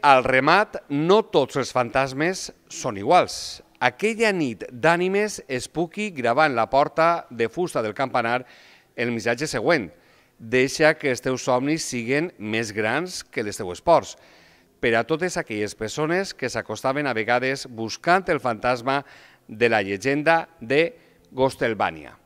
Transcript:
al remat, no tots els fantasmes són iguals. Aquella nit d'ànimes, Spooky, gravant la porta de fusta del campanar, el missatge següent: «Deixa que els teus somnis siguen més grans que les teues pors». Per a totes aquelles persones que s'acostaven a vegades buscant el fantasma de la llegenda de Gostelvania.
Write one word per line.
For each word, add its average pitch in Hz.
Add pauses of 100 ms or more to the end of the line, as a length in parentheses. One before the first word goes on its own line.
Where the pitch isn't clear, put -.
al 135
remat, 143 (160)
no 170 (120)
tots 147
els 123
fantasmes 135 (260)
són 113
iguals. 139 (200)
Aquella 214
nit 147
d'ànimes, 180 (240)
Spooky, 180
gravant 131
la 113
porta 160
de 117
fusta 165
del 107
campanar, 123 (500)
el 120
missatge 117
següent: 123 (500)
«Deixa 127
que 147
els 120
teus 131
somnis 139
siguen 131
més 107
grans 135
que -
les 104
teues 90
pors». 147 (640)
Per 117
a 117
totes 160
aquelles 107
persones 156
que 127
s'acostaven 131
a 117
vegades 123
buscant 127
el 151
fantasma 123 (480)
de 117
la 110
llegenda 139 (120)
de 131 (480)
Gostelvania. 107